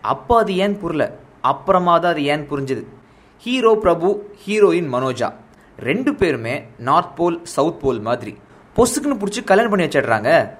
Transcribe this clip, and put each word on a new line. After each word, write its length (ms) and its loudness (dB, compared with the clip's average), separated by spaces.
அப்போ 360 0
அது 180 0
ஏன் 240 0
புரியல, 320 -4
அப்புறமா 560 2
தான் 140 2
அது 120 -2
ஏன் 260 -2
புரிஞ்சுது. 360 -4
ஹீரோ 380 2
பிரபு, 560 0
ஹீரோயின் 460 2
மனோஜா, 360 -2
ரெண்டு 360 -2
பேருமே 480 -2
நார்த் 380 0
போல், 280 -2
சவுத் 360 -2
போல் 220 -2
மாதிரி 340 -4
பொசுக்குன்னு 440 0
புடிச்சு 240 -6
கல்யாணம் 280 2
பண்ணி 140 0
வச்சிடுறாங்க. 640 2